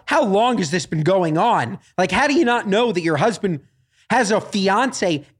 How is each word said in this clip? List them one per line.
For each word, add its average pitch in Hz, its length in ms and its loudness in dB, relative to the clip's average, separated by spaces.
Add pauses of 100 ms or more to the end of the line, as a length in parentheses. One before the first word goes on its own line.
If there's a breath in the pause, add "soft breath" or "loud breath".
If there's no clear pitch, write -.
how 294 180 2
long 220 340 2
has 160 140 -4
this 175 140 -4
been 156 160 -4
going 170 360 2
on? 185 400 0 (180 soft breath)
Like, 185 140 0
how 233 160 2
do 294 80 0
you 330 100 4
not 240 220 0
know 220 260 0
that 175 100 -2
your 160 140 0
husband 175 440 -2 (500 soft breath)
has 226 220 2
a 202 80 2
fiance 196 840 -2 (160 loud breath)